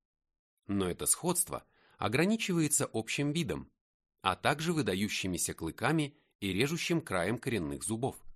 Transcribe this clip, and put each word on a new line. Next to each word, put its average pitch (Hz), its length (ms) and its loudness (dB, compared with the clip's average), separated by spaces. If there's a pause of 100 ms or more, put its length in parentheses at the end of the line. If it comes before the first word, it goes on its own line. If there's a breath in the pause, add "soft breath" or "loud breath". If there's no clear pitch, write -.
(680)
Но 98 200 0
это - 180 -4
сходство - 580 0 (320 soft breath)
ограничивается 165 960 2
общим - 400 -2
видом, 92 400 -4 (500)
а 95 140 2
также 151 360 2
выдающимися 95 840 0
клыками 135 640 0 (240 soft breath)
и 98 120 0
режущим 156 480 0
краем 95 380 0
коренных 80 440 -2
зубов. 117 340 -4 (200)